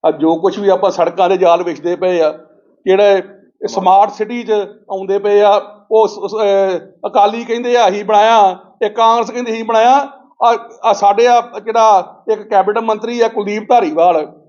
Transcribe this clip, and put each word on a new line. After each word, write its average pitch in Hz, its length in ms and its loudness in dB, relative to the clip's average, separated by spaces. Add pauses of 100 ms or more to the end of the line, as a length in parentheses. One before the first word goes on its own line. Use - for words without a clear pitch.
ਆ 160 40 4
ਜੋ 160 260 0
ਕੁਛ 185 220 -4
ਵੀ 202 100 0
ਆਪਾਂ 185 220 2
ਸੜਕਾਂ 175 380 -2
ਦੇ 190 80 2
ਜਾਲ 175 260 2
ਵਿਛਦੇ 170 340 -6
ਪਏ 180 240 -2
ਆ, 151 120 0 (520)
ਕਿਹੜੇ 190 380 2 (440)
ਸਮਾਰਟ 196 440 2
ਸਿਟੀ 220 320 -8
'ਚ 214 80 -10 (400)
ਆਉਂਦੇ 196 280 -4
ਪਏ 202 220 2
ਆ, 208 500 0
ਉਹ 220 180 2
ਸ-, 208 100 -10 (120)
ਸ-, 208 40 -10
ਅਹ, 196 760 -2
ਅਕਾਲੀ 214 360 0
ਕਹਿੰਦੇ 240 320 -2
ਆ 233 120 4
ਅਸੀਂ 208 160 -4
ਬਣਾਇਆ, 208 540 2 (220)
ਤੇ 214 80 -2
ਕਾਂਗਰਸ 226 420 0
ਕਹਿੰਦੀ 233 220 -8
ਅਸੀਂ 226 120 -8
ਬਣਾਇਆ। 247 440 2 (360)
ਆ, 233 240 0 (160)
ਆ 220 80 2
ਸਾਡੇ 202 340 2
ਆ 240 260 2 (120)
ਜਿਹੜਾ 220 520 2 (160)
ਇੱਕ 214 100 -4
ਕੈਬਨਿਟ 202 360 0
ਮੰਤਰੀ 226 420 -4
ਆ 226 80 2
ਕੁਲਦੀਪ 214 400 -6
ਧਾਰੀਵਾਲ 165 580 2 (220)